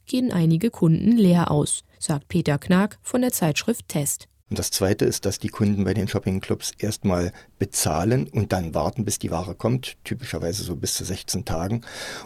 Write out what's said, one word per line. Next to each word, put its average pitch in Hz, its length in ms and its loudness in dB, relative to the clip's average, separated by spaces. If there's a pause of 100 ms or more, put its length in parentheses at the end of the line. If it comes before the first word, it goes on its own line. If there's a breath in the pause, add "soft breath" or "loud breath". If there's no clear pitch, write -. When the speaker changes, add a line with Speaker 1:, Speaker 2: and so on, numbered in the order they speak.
Speaker 1:
gehen 254 260 0
einige 165 380 4
Kunden 190 480 4
leer 175 320 6
aus, - 340 0 (140)
sagt 143 300 -4
Peter 160 320 0
Knag 190 420 2
von - 200 -2
der 254 100 2
Zeitschrift - 560 -2
Test. - 400 -4 (220)
Speaker 2:
Und 101 100 -4
das 87 100 -2
Zweite - 360 2
ist, 117 200 0
dass 98 140 -2
die - 80 -6
Kunden 101 360 2
bei 95 120 2
den 104 120 0
Shoppingclubs - 680 -2
erstmal 92 540 0 (260 loud breath)
bezahlen 98 680 0
und - 260 -2
dann 85 220 -2
warten, 85 280 0
bis 101 140 -4
die 101 140 -6
Ware 82 240 -6
kommt, 127 480 -2
typischerweise 104 580 -6
so 85 140 -6
bis - 180 -4
zu 95 120 -6
sechzehn - 380 -6
Tagen. 98 380 -2 (440 loud breath)